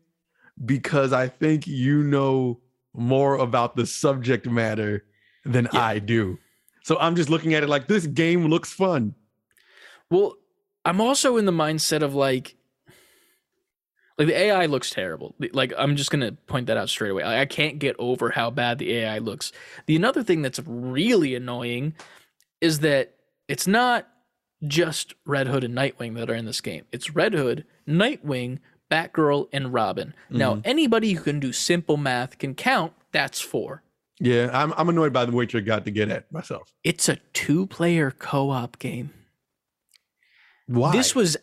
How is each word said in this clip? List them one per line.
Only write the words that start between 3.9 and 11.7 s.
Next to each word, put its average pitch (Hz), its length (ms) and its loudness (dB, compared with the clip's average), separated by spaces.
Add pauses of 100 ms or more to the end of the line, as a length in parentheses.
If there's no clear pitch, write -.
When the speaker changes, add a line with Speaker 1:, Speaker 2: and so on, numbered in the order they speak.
Speaker 1:
matter 110 580 -2 (400)
than 120 280 2
Speaker 2:
Yeah. 120 120 2
Speaker 1:
I 107 140 0
do. 104 400 0 (460)
So 160 160 2
I'm 165 160 2
just 156 120 2
looking 160 260 2
at 151 100 2
it 143 40 0
like, 143 200 0
"This 196 180 2
game 165 400 2
looks 160 260 0
fun." 160 420 0 (960)
Speaker 2:
Well, 190 260 2 (480)
I'm 180 160 2
also 254 360 2
in 214 80 2
the 190 80 4
mindset 156 500 0